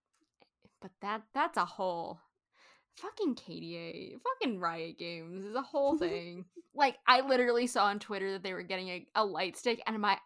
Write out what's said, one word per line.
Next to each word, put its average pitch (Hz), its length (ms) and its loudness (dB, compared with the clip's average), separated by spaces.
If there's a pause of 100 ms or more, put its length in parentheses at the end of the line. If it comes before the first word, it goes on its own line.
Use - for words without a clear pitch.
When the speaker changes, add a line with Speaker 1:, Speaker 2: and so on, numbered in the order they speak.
(800)
Speaker 1:
but 185 100 -14 (100)
that, 214 220 -4 (100)
that's 330 240 0
a 202 80 4
whole, 170 560 -4 (760)
fucking 392 400 -2
K 165 240 -12
D 165 180 -8
A, 170 460 -10
fucking 453 360 -2
Riot 165 380 -2
Games 170 460 -8
is 208 120 -6
a 262 60 -2
whole 277 360 2
Speaker 2:
<laughs> - 20 2
Speaker 1:
thing. 175 460 -4 (300)
Like, 269 200 4 (100)
I 254 160 8
literally 247 460 4
saw 233 180 4
on 202 140 2
Twitter 196 320 -4
that 196 100 -6
they 190 120 -6
were 175 100 -8
getting 185 260 -6
a, 180 240 -8
a 220 100 4
light 185 320 -2
stick, 233 300 0
and 220 160 -4
my 202 240 4